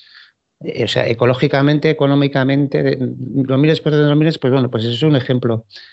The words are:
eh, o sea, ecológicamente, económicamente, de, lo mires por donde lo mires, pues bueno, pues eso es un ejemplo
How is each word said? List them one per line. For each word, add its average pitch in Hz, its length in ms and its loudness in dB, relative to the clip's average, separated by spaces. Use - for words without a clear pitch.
eh, - 200 -4
o 101 40 -6
sea, 120 200 -2
ecológicamente, 139 800 0
económicamente, 139 920 0
de, 131 160 0
lo 127 600 -2
mires 151 220 2
por 151 120 -2
donde 147 160 4
lo 147 80 2
mires, 156 220 0
pues 127 140 0
bueno, 135 180 0
pues 113 140 -4
eso 117 100 -2
es 117 80 -4
un 151 140 4
ejemplo 123 500 -2